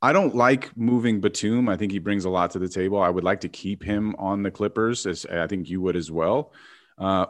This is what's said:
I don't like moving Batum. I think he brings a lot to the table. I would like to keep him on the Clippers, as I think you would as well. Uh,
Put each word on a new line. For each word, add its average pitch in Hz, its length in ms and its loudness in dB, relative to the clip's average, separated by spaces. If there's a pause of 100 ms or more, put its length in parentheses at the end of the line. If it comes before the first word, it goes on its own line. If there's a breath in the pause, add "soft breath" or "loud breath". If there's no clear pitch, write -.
I 135 140 4
don't 175 200 2
like 127 400 4
moving 117 460 2
Batum. 110 480 2
I 95 80 0
think 101 160 -2
he 101 60 -2
brings 98 260 -2
a 92 60 0
lot 90 220 2
to 95 60 -4
the 90 100 -2
table. 98 320 0
I 90 100 4
would 90 140 0
like 95 180 0
to 90 60 -4
keep - 360 -8
him 104 340 -2
on 98 240 -2
the 98 80 -2
Clippers, 110 560 -2
as 87 200 -6
I 85 200 -2
think 90 220 -4
you 90 140 -4
would 90 140 0
as 78 140 -4
well. 90 420 0 (440 loud breath)
Uh, 95 340 0